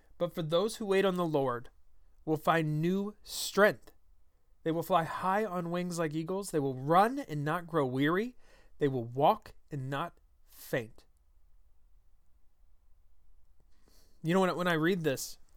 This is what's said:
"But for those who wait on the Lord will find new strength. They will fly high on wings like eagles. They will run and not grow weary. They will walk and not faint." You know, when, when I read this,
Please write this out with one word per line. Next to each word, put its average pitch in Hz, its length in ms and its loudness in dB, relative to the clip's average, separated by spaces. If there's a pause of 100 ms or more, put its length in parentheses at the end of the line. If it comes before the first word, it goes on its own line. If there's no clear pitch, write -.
(180)
"But 175 160 -2
for 180 80 -4
those 175 340 0
who 220 100 -8
wait 190 180 4
on 190 100 2
the 180 100 0
Lord 135 460 0 (540)
will 156 120 2
find 156 460 0
new 196 400 -2
strength. - 720 0 (680)
They 160 100 0
will 165 100 -2
fly 165 220 2
high 190 400 -2
on 175 260 -6
wings 175 280 -4
like 160 160 -2
eagles. 185 360 -6
They 160 80 0
will 135 160 0
run 185 540 2
and 147 160 -4
not 170 220 -2
grow 156 180 0
weary. 156 500 0 (440)
They 147 100 2
will 127 160 -2
walk 143 480 2 (180)
and 135 200 -6
not 160 240 -6 (360)
faint." - 540 -8 (3250)
You 165 100 0
know, 190 80 6
when, 175 160 2
when 175 120 -2
I 175 40 2
read 165 320 2
this, - 340 -4 (180)